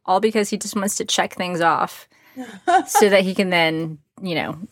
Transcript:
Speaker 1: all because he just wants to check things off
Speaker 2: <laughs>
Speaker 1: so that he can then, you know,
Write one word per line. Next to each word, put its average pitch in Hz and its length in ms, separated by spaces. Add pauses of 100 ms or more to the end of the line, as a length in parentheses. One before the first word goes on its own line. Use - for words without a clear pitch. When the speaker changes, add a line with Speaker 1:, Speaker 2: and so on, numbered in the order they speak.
Speaker 1:
all 185 160
because 214 300
he 208 80
just - 180
wants 202 220
to 220 80
check - 280
things 180 280
off - 440 (380)
Speaker 2:
<laughs> 330 420
Speaker 1:
so 415 220
that 196 160
he 185 100
can 196 140
then, 160 500 (220)
you 185 140
know, 151 240 (140)